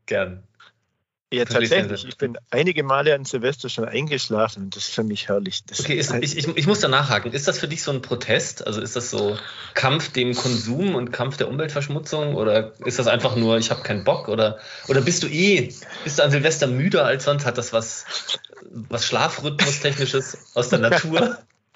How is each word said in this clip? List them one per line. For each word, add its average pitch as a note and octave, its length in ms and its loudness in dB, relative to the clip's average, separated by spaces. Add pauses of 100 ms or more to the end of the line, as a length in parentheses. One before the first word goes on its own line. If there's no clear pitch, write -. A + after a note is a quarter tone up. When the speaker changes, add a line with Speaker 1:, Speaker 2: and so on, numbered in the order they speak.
Speaker 1:
gern? F#2+ 380 -2 (840)
Speaker 2:
Ja, B2 140 2
Speaker 1:
Verstehst A#2 280 2
du F3+ 40 6
Speaker 2:
tatsächlich. G3 280 0
Speaker 1:
das? B2+ 40 -14
Speaker 2:
Ich - 80 -14
bin A#2+ 220 -4 (120)
einige D#3 320 2
Male C#3 320 4
an C3+ 120 -2
Silvester B2+ 420 -2
schon A2+ 160 -4
eingeschlafen A2 800 -2
und G2 140 -10
das G2 120 -6
ist - 60 -12
für A2+ 100 0
mich G#2 240 -4
herrlich. G2+ 380 -2
Das - 140 -8
Speaker 1:
Okay, C#3+ 180 -2
ist, - 120 -2
Speaker 2:
halt A#2+ 140 -2
Speaker 1:
ich, D3 140 -4
ich, D3+ 180 -2
ich D#3 100 2
muss G#3+ 140 4
da D#3 80 2
nachhaken. B2 440 2
Ist C#3 140 -4
das - 120 2
für D#3 100 -4
dich D#3+ 140 -6
so D3+ 80 -4
ein C3 100 -2
Protest? - 680 -2
Also G#2+ 140 -4
ist B2+ 160 -6
das - 140 -6
so G#2 260 0 (380)
Kampf D3 360 2
dem B2 240 0
Konsum B2+ 600 0
und A#2+ 180 -2
Kampf B2+ 240 -4
der - 120 0
Umweltverschmutzung? D3 840 -2
Oder G#2+ 380 2 (140)
ist B2 120 -2
das B2+ 100 2
einfach A#2+ 280 4
nur, A2+ 220 4
ich A2+ 120 0
hab - 140 -4
keinen G2+ 200 -2
Bock? - 240 2
Oder, A2 300 2 (280)
oder C3+ 160 4
bist F3 200 2
du D#3 40 0
eh, D#3+ 440 4 (340)
bist C#3+ 140 -6
du - 60 6
an C#3+ 60 6
Silvester D3 360 4
müder D3 380 4
als C3+ 200 2
sonst? C#3+ 200 2
Hat B2 140 -2
das A#2 160 -2
was, - 320 -2 (640)
was A#2 340 -6
Schlafrhythmustechnisches C#3+ 1500 0
aus A#2+ 140 2
der B2 80 4
Natur? E3 580 2 (400)